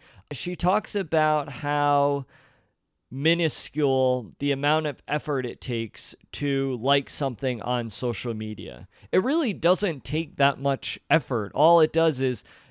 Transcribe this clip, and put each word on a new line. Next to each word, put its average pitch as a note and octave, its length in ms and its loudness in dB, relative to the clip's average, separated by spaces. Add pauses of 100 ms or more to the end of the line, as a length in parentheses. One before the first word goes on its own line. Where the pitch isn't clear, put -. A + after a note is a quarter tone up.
(320)
she F3 240 -6
talks G3 380 0
about D#3 560 0
how C#3+ 760 2 (840)
minuscule C3+ 1300 0
the C#3+ 140 -2
amount D3 340 0
of C#3+ 220 -8
effort C#3 360 -4
it - 160 -8
takes - 540 -6 (180)
to C3+ 480 -2
like C#3 300 0
something B2+ 500 -4
on A#2+ 300 -2
social A#2+ 420 -4
media. G2 560 -10 (240)
It F#3 100 4
really C4+ 300 0
doesn't E3 520 0
take D#3+ 320 -4
that C#3 240 4
much C3+ 380 -2 (120)
effort. B2+ 440 0
All E3 260 6
it D#3 120 4
does D#3+ 280 2
is, B2+ 240 -2 (260)